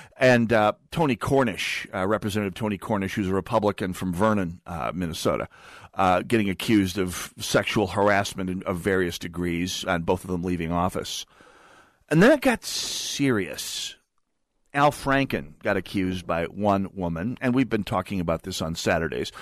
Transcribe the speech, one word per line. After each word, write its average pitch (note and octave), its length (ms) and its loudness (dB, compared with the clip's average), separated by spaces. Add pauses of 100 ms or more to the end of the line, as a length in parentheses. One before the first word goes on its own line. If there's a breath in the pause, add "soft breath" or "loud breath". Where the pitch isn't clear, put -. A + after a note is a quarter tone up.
(180 loud breath)
and, A#2+ 360 4
uh, G#2+ 200 4 (180)
Tony D3 240 0
Cornish, - 800 0
uh, F#2+ 140 0
Representative G#2 460 -2
Tony G#2 240 -4
Cornish, G2 380 -2
who's G2+ 120 0
a F#2+ 60 0
Republican G2+ 600 0
from F#2 200 -4
Vernon, F#2+ 520 0
uh, C#2 280 -6
Minnesota, D#2+ 540 -2 (480 loud breath)
uh, F#2 260 4
getting A2 280 2
accused F#2+ 480 2
of F2+ 400 -4
sexual G#2+ 500 0
harassment G2 640 2
in, F#2 140 -6
of F#2 140 -2
various F#2 420 0
degrees, F2 680 -4
and E2+ 180 0
both F#2 180 0
of F#2+ 60 -8
them F2 140 -2
leaving E2+ 280 -2
office. - 540 -2 (840 soft breath)
And D#3+ 140 6
then C4 80 10
it D4 100 4
got A#3+ 220 0
serious. - 1300 -4 (800)
Al C#3+ 180 4
Franken C3+ 720 -2
got G2+ 140 2
accused F#2 500 -2
by E2+ 200 -2
one G2 480 0
woman, F2+ 480 -4
and B2 120 0
we've B2+ 160 2
been G#2+ 140 0
talking G2 380 -4
about E2 220 -2
this F#2+ 180 -8
on E2 140 -4
Saturdays. D#2+ 680 -2